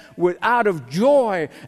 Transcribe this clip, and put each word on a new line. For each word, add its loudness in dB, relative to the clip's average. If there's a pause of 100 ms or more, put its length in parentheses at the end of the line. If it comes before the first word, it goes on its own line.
(160)
with, -2
out 0
of -4
joy 0 (200)